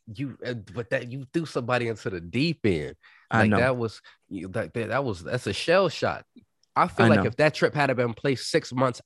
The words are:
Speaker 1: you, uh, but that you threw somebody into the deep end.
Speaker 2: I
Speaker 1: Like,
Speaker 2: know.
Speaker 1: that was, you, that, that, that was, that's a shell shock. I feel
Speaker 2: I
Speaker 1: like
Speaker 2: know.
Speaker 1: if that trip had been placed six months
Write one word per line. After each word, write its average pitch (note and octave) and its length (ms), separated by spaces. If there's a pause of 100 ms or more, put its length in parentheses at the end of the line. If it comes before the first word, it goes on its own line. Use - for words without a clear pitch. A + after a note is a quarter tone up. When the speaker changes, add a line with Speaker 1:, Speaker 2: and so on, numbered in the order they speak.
(160)
Speaker 1:
you, C3+ 300
uh, B2 80 (200)
but - 160
that B2+ 220
you C3+ 220
threw E3 120
somebody B2 420
into A2+ 220
the F2+ 100
deep A#2+ 460
end. D#2 300 (340)
Speaker 2:
I A2+ 120
Speaker 1:
Like, G#2+ 100
Speaker 2:
know. G#2 80
Speaker 1:
that B2+ 180
was, A2+ 240 (280)
you, F2+ 200
that, F#2+ 240
that, A2+ 160
that C3 140
was, F#2+ 200
that's B2 240
a G2+ 60
shell F3+ 360
shock. - 360 (500)
I D#3+ 120
feel - 180
Speaker 2:
I A#2 40
Speaker 1:
like G#2 120
Speaker 2:
know. F#2 60
Speaker 1:
if A2 100
that D3+ 160
trip C3 220
had C#3 200
been A#2+ 180
placed - 360
six D3+ 240
months B2+ 320